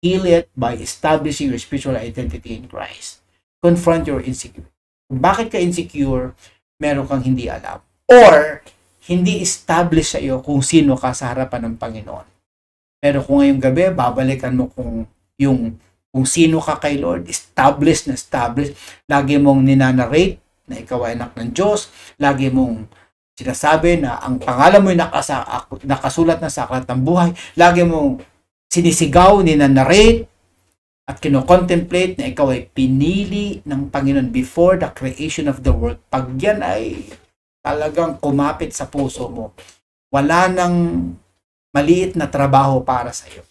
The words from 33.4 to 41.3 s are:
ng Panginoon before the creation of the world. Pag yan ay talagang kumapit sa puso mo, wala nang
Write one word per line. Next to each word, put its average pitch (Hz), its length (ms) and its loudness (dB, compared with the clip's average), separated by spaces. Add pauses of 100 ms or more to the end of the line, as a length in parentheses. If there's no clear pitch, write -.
ng 139 240 -6
Panginoon 135 480 -2
before 170 400 2
the 170 160 -6
creation 147 560 -8
of 131 160 -6
the - 80 2
world. - 400 -2
Pag 131 240 -6
yan 202 240 -2
ay - 480 -6 (540)
talagang 151 560 -4
kumapit 147 560 -4
sa - 160 -10
puso 127 400 -8
mo, 113 240 -14 (560)
wala 160 400 2
nang 180 240 0 (1040)